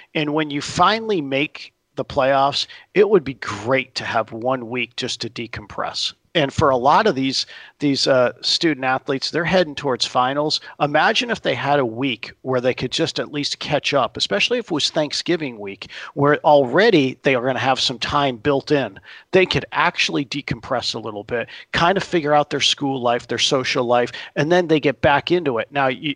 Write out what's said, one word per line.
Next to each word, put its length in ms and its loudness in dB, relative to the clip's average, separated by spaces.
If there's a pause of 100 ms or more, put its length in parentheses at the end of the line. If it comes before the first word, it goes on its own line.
(140)
And 200 -2
when 160 0
you 100 -4
finally 640 0
make 500 -4 (220)
the 100 -6
playoffs, 600 2 (260)
it 160 4
would 160 4
be 100 -8
great 600 -2
to 100 -8
have 280 -2
one 360 -4
week 280 -6
just 260 -6
to 80 -8
decompress. 840 -8 (200)
And 200 0
for 180 2
a 60 2
lot 320 4
of 80 0
these, 280 -2 (360)
these, 260 0
uh, 340 4
student 440 0
athletes, 480 -2
they're 120 -2
heading 300 0
towards 320 -2
finals. 540 0 (180)
Imagine 500 2
if 140 -6
they 140 -2
had 240 0
a 40 0
week 460 -6 (120)
where 180 -2
they 120 0
could 200 -6
just 260 -2
at 140 -6
least 260 -6
catch 340 -2
up, 240 0
especially 420 -2
if 80 -8
it 40 -16
was 200 -2
Thanksgiving 680 -4
week, 300 -12 (260)
where 300 4
already 800 4
they 100 4
are 100 0
gonna 140 0
have 220 0
some 180 -2
time 380 0
built 340 0
in. 300 0 (320)
They 120 6
could 280 -2
actually 520 0
decompress 680 -6
a 60 -8
little 240 -10
bit, 240 -6 (240)
kind 260 2
of 60 -4
figure 280 0
out 180 4
their 100 -2
school 420 0
life, 240 0
their 100 -4
social 460 0
life, 300 2 (240)
and 160 0
then 160 2
they 100 4
get 220 0
back 320 2
into 260 0
it. 140 -4
Now, 160 0
you, 280 -4